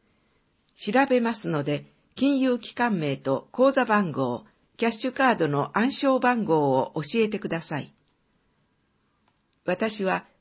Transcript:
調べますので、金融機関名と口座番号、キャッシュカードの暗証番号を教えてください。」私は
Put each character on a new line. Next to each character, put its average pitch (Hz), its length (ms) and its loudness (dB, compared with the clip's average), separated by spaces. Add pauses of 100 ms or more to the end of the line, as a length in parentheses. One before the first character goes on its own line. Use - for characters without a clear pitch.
(760)
調 247 300 0
べ 254 160 2
ま 233 120 -2
す 220 140 -8
の 156 160 -2
で、 143 220 -4 (300)
金 269 240 2
融 254 200 2
機 - 140 -14
関 226 260 -2
名 143 160 -2
と 135 360 -2
口 269 200 4
座 262 140 2
番 208 260 2
号、 123 320 -2 (320)
キ 226 120 0
ャ - 20 4
ッ - 20 -2
シ 240 180 -4
ュ - 40 -8
カ 262 160 2
ー 220 80 4
ド 165 100 0
の 143 300 -2
暗 240 160 2
証 262 260 2
番 247 240 2
号 151 280 2
を 131 240 0
教 156 260 -2
え 214 80 2
て 208 100 -6
く 202 80 -8
だ 165 140 -4
さ 156 180 -6
い。」 - 140 -14 (1700)
私 202 400 -4
は 185 220 -2 (160)